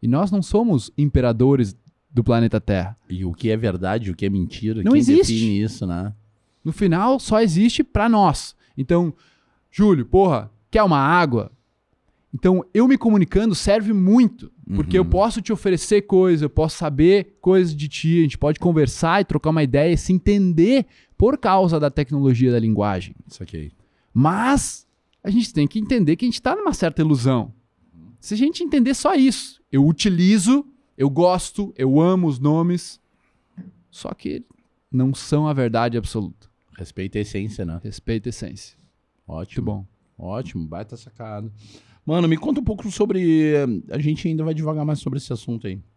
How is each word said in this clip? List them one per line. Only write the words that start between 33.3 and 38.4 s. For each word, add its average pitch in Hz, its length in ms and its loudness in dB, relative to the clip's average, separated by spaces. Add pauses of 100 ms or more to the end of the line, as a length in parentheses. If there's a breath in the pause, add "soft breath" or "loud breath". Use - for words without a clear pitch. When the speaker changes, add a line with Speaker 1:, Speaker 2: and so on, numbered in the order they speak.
Speaker 1:
só - 220 -14
que - 320 -10 (480)
não 127 220 0
são 151 340 -2
a 151 60 -2
verdade 117 420 -2
absoluta. 104 500 -8 (300)
Speaker 2:
Respeita 95 400 -10
a 104 60 -4
essência, 104 420 -8
né? 85 180 -8
Speaker 1:
Respeita 104 460 -8
a - 20 -8
essência. - 460 -16 (500)